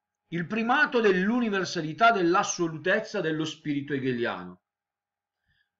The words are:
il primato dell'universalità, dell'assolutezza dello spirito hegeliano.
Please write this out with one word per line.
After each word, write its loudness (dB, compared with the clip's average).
il -4
primato 0
dell'universalità, 2
dell'assolutezza 0
dello -2
spirito -6
hegeliano. -4